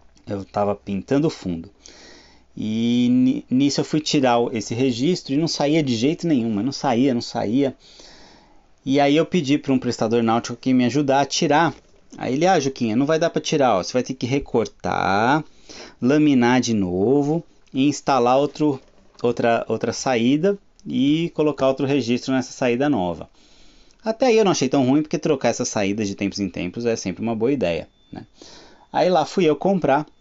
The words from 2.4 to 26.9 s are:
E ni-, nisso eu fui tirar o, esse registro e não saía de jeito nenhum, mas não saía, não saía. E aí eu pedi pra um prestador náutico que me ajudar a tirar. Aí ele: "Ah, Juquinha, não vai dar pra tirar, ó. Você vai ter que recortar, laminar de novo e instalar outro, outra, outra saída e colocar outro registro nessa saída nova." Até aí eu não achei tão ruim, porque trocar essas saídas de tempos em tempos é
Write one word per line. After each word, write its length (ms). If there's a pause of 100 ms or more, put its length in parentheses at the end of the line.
E 540
ni-, 400
nisso 300
eu 40
fui 160
tirar 380
o, 180
esse 180
registro 600
e 20
não 100
saía 360
de 120
jeito 320
nenhum, 240
mas 140
não 80
saía, 400
não 80
saía. 560 (1080)
E 140
aí 180
eu 100
pedi 320
pra 140
um 60
prestador 440
náutico 340
que 160
me 120
ajudar 360
a 60
tirar. 480 (420)
Aí 180
ele: 120
"Ah, 120
Juquinha, 380
não 100
vai 120
dar 120
pra 100
tirar, 360
ó. 60
Você 100
vai 100
ter 120
que 120
recortar, 1160 (560)
laminar 600
de 140
novo 720 (280)
e 140
instalar 500
outro, 440 (420)
outra, 460
outra 240
saída 680 (260)
e 500
colocar 340
outro 180
registro 480
nessa 160
saída 380
nova." 420 (720)
Até 240
aí 120
eu 60
não 80
achei 160
tão 200
ruim, 140
porque 160
trocar 320
essas 180
saídas 400
de 60
tempos 260
em 80
tempos 380
é 100